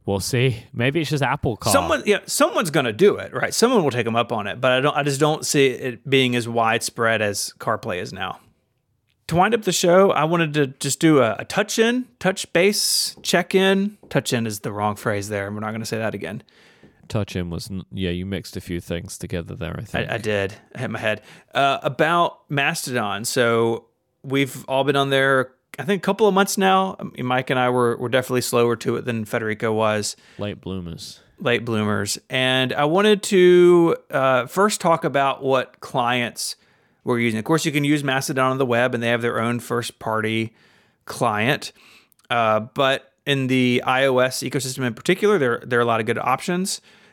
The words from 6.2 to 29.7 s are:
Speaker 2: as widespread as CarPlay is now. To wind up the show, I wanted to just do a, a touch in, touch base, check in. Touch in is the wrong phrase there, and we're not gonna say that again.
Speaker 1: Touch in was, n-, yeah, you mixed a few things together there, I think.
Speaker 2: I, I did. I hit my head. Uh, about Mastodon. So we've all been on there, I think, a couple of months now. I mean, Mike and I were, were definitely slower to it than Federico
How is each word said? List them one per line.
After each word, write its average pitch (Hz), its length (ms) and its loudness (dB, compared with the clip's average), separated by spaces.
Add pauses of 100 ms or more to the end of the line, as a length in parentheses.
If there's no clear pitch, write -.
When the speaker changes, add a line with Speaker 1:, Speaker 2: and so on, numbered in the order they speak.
Speaker 2:
as 117 140 -2
widespread 113 720 0
as 101 380 -4
CarPlay 107 420 -4
is 123 100 -10
now. 92 280 -10 (880)
To 160 100 -4
wind 196 160 4
up 226 80 0
the 185 100 -2
show, 180 400 4
I 143 140 2
wanted 165 300 0
to 147 120 2
just 139 320 -6
do 156 220 6
a, 107 180 2
a - 60 -10
touch - 340 -2
in, 240 280 2 (120)
touch - 320 -4
base, - 720 0
check - 340 0
in. 196 420 2 (120)
Touch - 240 -2
in 117 140 0
is 104 140 -8
the 107 120 -8
wrong 104 220 -2
phrase 104 340 -4
there, 101 160 -4
and 104 100 -8
we're 107 60 -8
not 107 100 -6
gonna 110 140 -8
say 110 140 -6
that 110 140 -4
again. 101 300 -10 (640)
Speaker 1:
Touch 104 260 -4
in 90 140 -4
was, 85 220 -8
n-, 92 200 -10
yeah, 95 200 -2
you 90 140 -4
mixed 98 300 -8
a 95 60 -8
few 85 180 -6
things 85 380 -10
together 95 380 -8
there, 82 240 -10
I - 40 -12
think. - 280 -6
Speaker 2:
I, 117 40 -4
I - 40 -6
did. 101 340 -2 (220)
I - 40 -14
hit 117 120 -6
my 110 80 -8
head. 107 220 -4 (340)
Uh, 135 260 2
about 170 600 0 (100)
Mastodon. 123 720 -2
So 117 600 2 (360)
we've 135 460 -4
all 135 160 2
been 139 120 6
on 139 140 2
there, 135 420 4 (280)
I 131 60 -8
think, 185 180 0
a - 20 -4
couple 202 220 4
of 190 80 4
months 202 200 2
now. 190 440 2
I - 60 -10
mean, 135 200 -10
Mike 123 240 -2
and 131 100 0
I 127 120 2
were, 120 260 2
were 123 120 -6
definitely 127 320 0
slower 120 340 2
to 117 220 -4
it - 80 -8
than 113 200 -4
Federico 110 480 -4